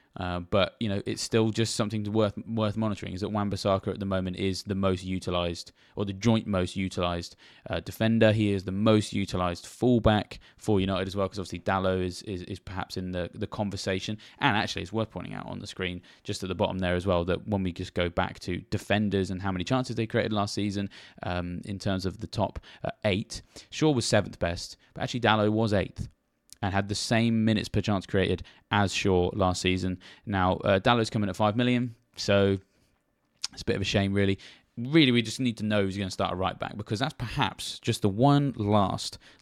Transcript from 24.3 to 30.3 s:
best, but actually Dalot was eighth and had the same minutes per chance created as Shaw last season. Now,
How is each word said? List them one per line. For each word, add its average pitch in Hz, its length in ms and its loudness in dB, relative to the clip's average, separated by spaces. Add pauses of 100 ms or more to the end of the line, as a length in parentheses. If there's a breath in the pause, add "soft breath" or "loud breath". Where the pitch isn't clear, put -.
best, - 380 -4 (160 soft breath)
but - 100 -8
actually 131 180 -4
Dalot 107 300 4
was 107 220 2
eighth - 360 -2 (540)
and 95 120 -2
had 98 140 2
the 104 60 -2
same 113 480 2
minutes 110 280 2
per 110 100 2
chance 98 240 0
created 92 380 2 (280 loud breath)
as 104 220 4
Shaw 92 400 4
last 92 300 0
season. 92 360 0 (280 loud breath)
Now, 92 300 2